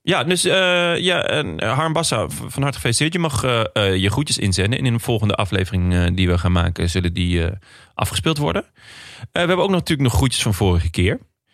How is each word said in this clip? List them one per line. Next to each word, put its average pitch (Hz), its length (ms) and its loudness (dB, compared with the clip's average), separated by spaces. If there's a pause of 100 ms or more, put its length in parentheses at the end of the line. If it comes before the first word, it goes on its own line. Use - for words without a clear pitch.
Ja, 156 220 0
dus, 175 200 0
eh, 180 540 2
ja, 175 240 0
en, 95 380 -2
eh, 104 160 0
Harm 160 160 0
Bassa, 135 360 -2
v-, - 40 -8 (140)
van 139 160 -6
harte 139 140 -2
gefeliciteerd. 147 360 0
Je 180 60 -2
mag, 160 260 -2
eh, 117 280 2
eh, 98 240 2
je 95 140 2
groetjes 139 280 -2
inzenden. 98 400 0
En - 80 -4
in 120 60 2
de 117 60 0
volgende 107 360 0
aflevering, 92 600 0
eh, 87 200 2
die 92 140 2
we 87 100 2
gaan 87 140 0
maken, 87 380 0
zullen 87 240 -2
die, 87 320 0
eh, 92 60 -4 (420)
afgespeeld - 440 -2
worden. 160 260 -2
Eh, - 60 -20 (600)
we - 60 -2
hebben 175 200 2
ook 202 120 2
nog, 185 80 4
natuurlijk 139 300 0
nog - 100 0
groetjes 131 240 2
van 104 120 0
vorige 87 360 2
keer. 98 280 0 (360)